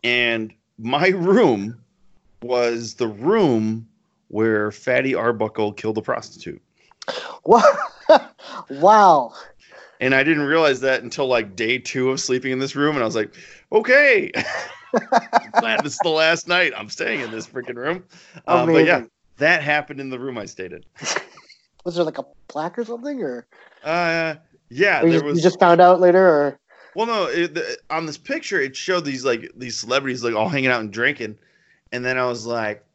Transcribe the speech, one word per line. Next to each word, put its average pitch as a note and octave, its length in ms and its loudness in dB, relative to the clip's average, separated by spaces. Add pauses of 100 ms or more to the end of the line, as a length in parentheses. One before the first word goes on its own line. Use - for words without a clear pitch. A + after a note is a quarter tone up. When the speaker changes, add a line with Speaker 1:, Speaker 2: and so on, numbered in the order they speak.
Speaker 1:
And A#2 500 -2 (260)
my C3+ 300 0
<laughs> - 0 -
room E3+ 680 2 (600)
was A#2+ 540 -2
the A#2+ 120 -4
room A2+ 800 0 (420)
where G#2+ 420 0
Fatty C3 440 -2
Arbuckle G#2+ 600 -2
killed A2 240 -4
a G#2+ 40 -6
prostitute. - 600 -10 (800)
Speaker 2:
What? A3+ 220 6 (440)
<laughs> - 220 6 (380)
Wow. E3 640 6 (720)
Speaker 1:
And C3 120 2
I C3+ 80 4
didn't D3+ 200 2
realize C#3+ 400 2
that C3 200 0
until, C3 260 -6
like, A2 280 -2
day A#2 220 -2
two B2+ 320 -2
of C3 100 -4
sleeping C3 320 -2
in B2+ 60 -4
this C3+ 180 -6
room, D3 200 0
and B2+ 60 0
I A2 40 0
was A2 100 -4
like, G#2+ 160 -4 (400)
"Okay." B3+ 640 4
<laughs> - 560 -8 (680)
Glad A3 240 -2
this C#3+ 100 -6
is - 80 -14
the F3 80 0
last D#3+ 380 2
night F3 280 2
I'm G#2+ 140 -12
staying A3 300 -6
in A#2 100 -8
this A2 160 -10
freaking B2 300 -10
room. E3 280 -6 (420)
Uh, B2 200 2
but D#3+ 180 6
yeah, E3 120 4
Speaker 2:
Amazing. A#2 140 -6 (280)
Speaker 1:
that D#3 240 2
happened D3 380 -4
in C3+ 100 -10
the B2+ 80 -8
room B2+ 200 -10
I G2+ 60 -8
stayed F#2 280 -14
in. F2 120 -18 (160)
<laughs> - 840 -12
Speaker 2:
Was F3 120 -8
there, E3+ 80 2
like, D#3 140 -6
a C3 60 -10 (240)
plaque E3 300 -8
or A#3 60 -6
something, A#3+ 380 -10
or? B2 240 -10 (360)
Speaker 1:
Uh, E3 520 -2 (360)
yeah, D#3 320 -2
Speaker 2:
Or E3 40 2
you E3+ 60 4
Speaker 1:
there D#3+ 80 2
Speaker 2:
just, D3+ 40 -8
you D3 80 -4
Speaker 1:
was E3+ 100 -2
Speaker 2:
just E3+ 180 2
found E3+ 200 6
out F3+ 200 8
later, F#3 240 6
or? D3 340 4 (360)
Speaker 1:
Well, G#3+ 120 -4
no, A3 200 -2
it, D#3 280 -2
the, A#2+ 220 -8 (140)
on D#3+ 160 -6
this D3 120 -12
picture, C4+ 420 -4
it C3+ 160 -4
showed F3+ 280 -2
these, C3 200 -6
like, A#2+ 320 -2
these A#2+ 220 -12
celebrities, B2 440 -4
like, A#2+ 120 -2
all G#2+ 140 0
hanging C3+ 220 0
out B2 100 0
and G#2+ 120 -8
drinking. A2+ 460 -4 (520)
And B2 140 -8
then B2+ 140 -4
I B2+ 80 0
was A#2+ 200 -6
like A2+ 380 -6 (100)